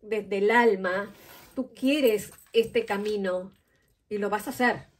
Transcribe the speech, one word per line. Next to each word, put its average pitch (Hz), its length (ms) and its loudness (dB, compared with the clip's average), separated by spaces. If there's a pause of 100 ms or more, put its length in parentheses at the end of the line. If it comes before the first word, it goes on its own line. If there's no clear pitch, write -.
desde 208 380 -4
el 202 120 2
alma. 202 600 2 (440)
Tú - 180 -8
quieres 254 580 0 (200)
este 226 320 2
camino 196 680 -4 (560)
y - 100 -6
lo 202 120 -2
vas 202 160 -4
a 285 40 -8
hacer. 240 360 0 (140)